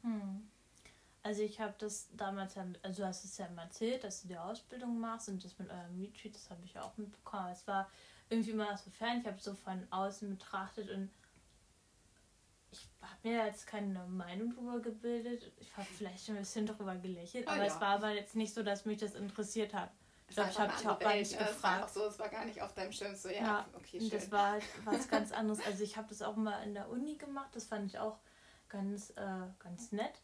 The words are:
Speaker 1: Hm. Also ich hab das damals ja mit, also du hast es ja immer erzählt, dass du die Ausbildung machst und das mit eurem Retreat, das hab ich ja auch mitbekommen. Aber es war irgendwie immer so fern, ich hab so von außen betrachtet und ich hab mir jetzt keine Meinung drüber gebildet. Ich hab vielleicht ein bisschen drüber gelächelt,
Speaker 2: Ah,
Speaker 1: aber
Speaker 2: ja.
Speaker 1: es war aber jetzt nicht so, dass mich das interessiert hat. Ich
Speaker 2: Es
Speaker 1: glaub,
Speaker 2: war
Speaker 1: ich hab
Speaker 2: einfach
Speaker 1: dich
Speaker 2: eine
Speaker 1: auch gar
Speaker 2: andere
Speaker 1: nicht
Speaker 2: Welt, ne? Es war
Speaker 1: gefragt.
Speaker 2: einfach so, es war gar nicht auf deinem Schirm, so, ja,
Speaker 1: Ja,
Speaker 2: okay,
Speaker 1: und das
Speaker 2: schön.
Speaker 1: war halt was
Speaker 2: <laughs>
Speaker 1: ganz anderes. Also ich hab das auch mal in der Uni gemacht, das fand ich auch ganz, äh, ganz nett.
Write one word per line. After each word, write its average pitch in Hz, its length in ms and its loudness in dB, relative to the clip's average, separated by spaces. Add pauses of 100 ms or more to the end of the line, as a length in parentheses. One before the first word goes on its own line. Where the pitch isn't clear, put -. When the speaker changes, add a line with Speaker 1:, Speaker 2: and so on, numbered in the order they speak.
Speaker 1:
Hm. 208 480 -2 (720)
Also 208 200 0
ich 214 160 0
hab 208 200 -2
das 208 360 -4
damals 196 400 -2
ja 190 100 -4
mit, 180 200 -6
also 190 160 -2
du 196 80 2
hast 180 160 -4
es - 140 -10
ja 190 80 -4
immer 170 160 -8
erzählt, 233 420 0
dass 185 160 -4
du 180 80 -12
die 180 80 -4
Ausbildung 233 640 -2
machst 226 300 -2
und 185 120 -2
das - 160 -14
mit 185 120 -6
eurem 180 280 -6
Retreat, 208 360 -8
das - 160 -16
hab 175 120 -12
ich 180 120 -16
ja - 80 -6
auch - 160 -8
mitbekommen. 202 460 -6
Aber 180 80 -4
es - 140 -10
war 196 240 2 (380)
irgendwie 226 220 4
immer 208 260 2
so - 140 -12
fern, 240 300 2
ich 233 60 -4
hab 190 140 -4
so 202 140 -4
von 185 360 -4
außen 202 380 0
betrachtet 196 640 -4
und 196 200 -2 (1600)
ich - 160 -16 (140)
hab - 240 -16
mir 226 220 4
jetzt 208 200 -4
keine 196 400 0
Meinung 185 480 -2
drüber 240 260 -2
gebildet. 233 720 -2 (100)
Ich - 160 -16
hab 196 100 -4
vielleicht 185 420 -6
ein 214 80 0
bisschen 202 300 0
drüber 202 300 -2
gelächelt, 180 520 -4
Speaker 2:
Ah, 208 40 2
Speaker 1:
aber 202 140 4
Speaker 2:
ja. - 80 4
Speaker 1:
es - 60 -2
war 196 140 8
aber 208 180 4
jetzt 208 240 -2
nicht 220 160 2
so, 226 100 0
dass 202 220 2
mich 208 140 2
das 208 160 -2
interessiert 208 580 0
hat. 190 180 0 (380)
Ich - 20 -18
Speaker 2:
Es - 60 -12
Speaker 1:
glaub, 202 100 6
Speaker 2:
war 190 60 2
Speaker 1:
ich 202 60 0
hab 208 60 6
Speaker 2:
einfach - 140 2
Speaker 1:
dich 220 80 2
Speaker 2:
eine 202 80 6
Speaker 1:
auch - 40 -2
gar 214 120 6
Speaker 2:
andere 208 120 8
Speaker 1:
nicht 202 100 0
Speaker 2:
Welt, 220 80 0
ne? 214 60 6
Es 214 160 2
war 202 80 8
Speaker 1:
gefragt. 180 120 8
Speaker 2:
einfach 208 120 -2
so, 208 120 2
es 208 120 -2
war 214 100 -2
gar 220 160 -4
nicht 220 180 -4
auf 196 120 -4
deinem 196 180 -2
Schirm, 196 240 -4
so, 190 140 -6
ja, - 100 0
Speaker 1:
Ja, 220 340 4
Speaker 2:
okay, - 260 -10
Speaker 1:
und 220 120 2
das 202 120 2
Speaker 2:
schön. 196 80 -4
Speaker 1:
war 202 200 8
halt 214 120 2 (200)
was 220 240 2
Speaker 2:
<laughs> - 0 -
Speaker 1:
ganz 214 240 4
anderes. 214 320 4
Also 208 200 2
ich 202 120 -4
hab 214 120 -4
das 208 140 -10
auch 208 140 0
mal 214 280 2
in 208 100 -2
der 202 160 -4
Uni 285 260 0
gemacht, 277 380 -6
das 226 120 -6
fand 202 200 0
ich 190 120 -4
auch 214 200 0 (500)
ganz, 202 420 -2
äh, 190 360 -4 (120)
ganz 180 340 -8
nett. 220 320 2